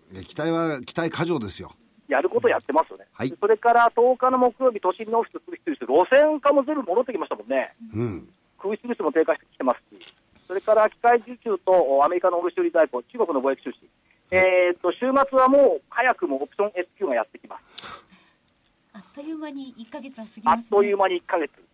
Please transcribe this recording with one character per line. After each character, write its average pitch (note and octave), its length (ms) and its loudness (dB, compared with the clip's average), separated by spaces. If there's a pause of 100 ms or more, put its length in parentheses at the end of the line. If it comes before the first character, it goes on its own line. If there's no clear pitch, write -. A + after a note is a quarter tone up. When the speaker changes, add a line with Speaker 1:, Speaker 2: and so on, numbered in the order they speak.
(140)
Speaker 1:
え、 F#2+ 100 -14
期 - 100 -18
待 D#3 160 -4
は、 E3 300 -4
期 - 160 -14
待 E3 140 -2
過 D#3 160 -4
剰 E3+ 120 -2
で G#2+ 100 -8
す F#2+ 120 -8
よ。 F2 100 -16 (380)
Speaker 2:
や C3+ 120 0
る F3+ 80 0
こ A#3 140 -2
と A#3+ 60 4
や A#2 100 0
っ - 20 -12
て - 140 -6
ま - 100 2
す - 60 -20
よ F#2+ 80 -20
ね。 F#2+ 140 -20
Speaker 1:
は A2 120 -8
い。 C3+ 160 -4
Speaker 2:
そ G3+ 60 0
れ G#3+ 100 2
か A#3 160 2
ら A#3 240 4
十 A#3+ 220 4
日 B3+ 120 2
の C4 60 2
木 B3 260 0
曜 C4 80 4
日、 G#3 100 -4
都 F3+ 120 0
心 G#3+ 180 -10
の A#3 100 0
オ - 20 2
フ - 80 -10
ィ - 20 -20
ス、 D#3+ 140 -14
空 F3 100 -14
室 - 140 -8
率、 B2+ 200 -8
路 E3+ 200 4
線 D4+ 300 4
価 C#4+ 120 2
も C#4 100 2
全 D4 120 -4
部 C#4+ 80 -4
戻 G3 180 -2
っ B3+ 60 0
て B3+ 60 -10
き F#3+ 60 -6
ま D#3 60 -8
し - 60 -10
た - 60 -10
も G#2+ 80 -14
ん A2 40 -14
ね。 B2+ 260 -4 (200)
Speaker 1:
う A2 100 -4
ん。 F#2 240 -10 (300)
Speaker 2:
空 G#3 180 -6
室 - 100 -14
率 A#3 160 -6
も D#3 80 -2
低 D#3+ 140 2
下 D#3+ 100 0
し - 60 -12
て - 100 -20
き - 60 -20
て - 80 -8
ま B2+ 100 0
す - 240 -20
し、 - 160 -20 (320)
そ F#3 60 -12
れ F#3+ 80 -6
か G#3+ 140 2
ら G#3+ 160 4
機 - 80 -20
械 A#3+ 200 4
受 A#3+ 200 -16
注 G3+ 260 -4
と、 F#3 80 2
お、 C#3 320 4
ア D3+ 60 4
メ F3+ 60 -2
リ F3 40 -2
カ F#3 100 2
の F3 100 0
卸 F3 200 -4
売 F3 100 0
在 D#3+ 180 2
庫、 B2 160 -8
中 - 140 -12
国 E3+ 140 -2
の C3+ 80 -2
貿 C3+ 140 0
易 - 80 -12
収 B2+ 100 -10
支、 - 60 -18 (520)
え F#3 440 4
ー - 20 -18
っ - 60 -20
と、 F3 100 0
週 - 60 -10
末 C4+ 400 0
は C4 100 6
も C4 300 4
う - 100 -20
早 A#3+ 260 0
く E3+ 140 -4
も C3+ 140 -4
オ C#3+ 40 -6
プ - 80 -14
シ - 60 -4
ョ D#3 60 0
ン - 80 -2
エ F3+ 80 -4
ス F3+ 60 -12 (100)
キ G3+ 60 -6
ュ - 20 -2
ー - 40 -2
が B2 40 -2
や A2+ 80 0
っ - 60 -10
て - 100 -20
き - 100 -20
ま - 100 -16
す。 - 40 -20 (1300)
Speaker 3:
あ A3 60 -20
っ F#3+ 60 -20 (100)
と C#4+ 80 -16
い D#4 100 -10
う D#4 60 -10
間 D4+ 120 -12
に C4+ 200 -14
一 A3+ 200 -20
ヶ - 80 -12
月 C4 200 -16
は A3 80 -14
過 - 100 -20
ぎ G#3+ 60 -20
ま A3 140 4
す - 20 -
ね。 A#3 60 -10
Speaker 2:
あ - 20 -20
っ - 20 -20
と G3+ 140 4
い G3+ 100 0
う G3 60 0
間 F#3+ 100 2
に F3+ 80 -2
一 E3+ 60 -6
ヶ - 160 -4
月。 D3 120 -4 (240)